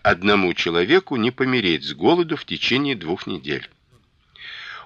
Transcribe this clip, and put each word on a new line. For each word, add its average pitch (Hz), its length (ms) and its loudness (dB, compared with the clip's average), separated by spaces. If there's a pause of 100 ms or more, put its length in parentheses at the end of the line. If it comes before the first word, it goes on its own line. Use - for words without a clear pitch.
одному 98 500 4
человеку 104 640 2
не 117 160 0
помереть 107 540 0
с 73 80 -8
голоду 156 420 2
в - 80 -10
течение 131 520 -2
двух 85 300 -6
недель. 73 440 -8 (1160)